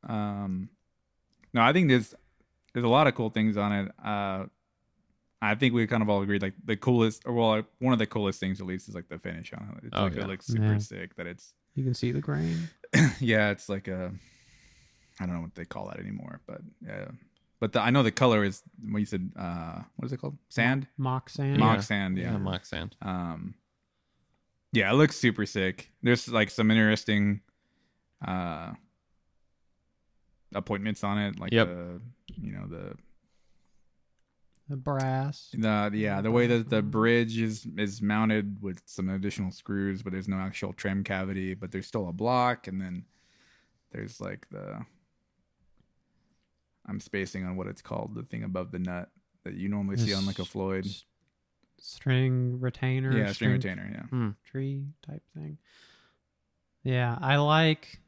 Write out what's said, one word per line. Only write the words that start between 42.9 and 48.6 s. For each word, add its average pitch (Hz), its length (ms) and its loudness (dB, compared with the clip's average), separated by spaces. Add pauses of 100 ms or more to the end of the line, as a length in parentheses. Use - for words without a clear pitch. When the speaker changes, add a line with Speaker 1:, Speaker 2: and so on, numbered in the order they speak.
Speaker 1:
there's, - 280 -12
like, - 300 -12
the, 52 340 -12 (2000)
I'm 101 160 -8
spacing 95 440 -6
on 90 120 -6
what 95 100 -6
it's 98 140 -12
called, - 340 -8
the 110 100 -10
thing 113 180 -10
above 92 280 -6